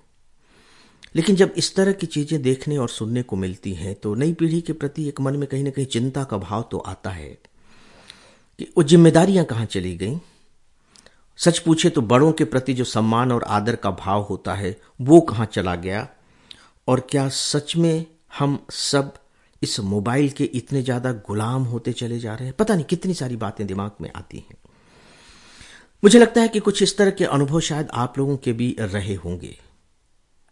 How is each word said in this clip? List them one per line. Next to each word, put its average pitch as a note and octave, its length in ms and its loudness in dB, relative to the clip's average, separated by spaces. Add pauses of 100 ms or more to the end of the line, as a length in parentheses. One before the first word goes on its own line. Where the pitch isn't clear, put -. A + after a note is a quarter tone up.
(1160)
लेकिन F3+ 200 2
जब F3+ 200 4
इस - 180 -4
तरह F#3+ 180 2
की F#3+ 140 -6
चीजें D3+ 360 -4
देखने C3 340 -2
और B2 120 -2
सुनने A#2+ 340 -4
को A2 140 -6
मिलती F#2+ 380 -6
हैं, F#2+ 200 -8
तो G#2 200 -6
नई D3 180 0
पीढ़ी E3 280 -2
के E3 120 -6
प्रति D3 360 -6
एक C#3 120 -8
मन C3+ 160 -2
में C#3+ 120 -4
कहीं C3+ 160 -4
ना C#3 60 -4
कहीं C3+ 160 -4
चिंता C3 380 -4
का A2+ 140 -6
भाव G2+ 320 -6
तो F#2+ 80 -6
आता - 320 -10
है D#2 280 -14 (1200)
कि - 180 -12
वो F3+ 60 6
जिम्मेदारियां E3 640 6
कहाँ A2+ 220 -4
चली F2+ 300 -6
गईं। G#2+ 220 -6 (1160)
सच E3 220 2
पूछे D#3+ 320 2
तो D#3 100 0
बड़ों B2+ 320 6
के D#3 120 0
प्रति C3 300 -2
जो B2 100 -2
सम्मान A2+ 480 0
और A#2 120 -2
आदर G#2 320 0
का G2 140 -4
भाव G2 320 -2
होता F#2+ 320 -6
है, F#2+ 260 -6 (200)
वो D3 200 10
कहाँ A2+ 260 0
चला F2+ 280 -2
गया? F#2 340 -6 (800)
और B2+ 120 4 (100)
क्या C#3 180 0
सच - 480 -4
में E3 300 2 (320)
हम C#3+ 320 -2
सब - 440 -2 (480)
इस - 180 -4
मोबाइल G#2+ 500 0
के C#3 140 -4
इतने B2+ 380 -4
ज्यादा B2 300 -2
गुलाम A2 520 -4
होते A#2+ 280 -4
चले A#2 260 -6
जा A2+ 160 -8
रहे B2+ 140 -10
हैं? C3 80 -12
पता A3 180 2
नहीं D#3+ 100 0
कितनी F#3 300 -2
सारी B2 220 -6
बातें G#2 300 -6
दिमाग G2 240 -6 (100)
में D#2+ 160 -12
आती - 220 -16
हैं। - 180 -20 (1500)
मुझे G3+ 140 10
लगता A3+ 220 6
है A3+ 80 4
कि G#3+ 120 -2
कुछ G3+ 220 0
इस F#3+ 140 2
तरह G3 140 4
के F#3+ 140 0
अनुभव C#3+ 360 0
शायद D3+ 320 -4
आप B2 260 -4
लोगों C#3 180 0
के B2+ 160 -2
भी A#2+ 260 -2
रहे G2+ 360 -4
होंगे। F2 440 -10 (920)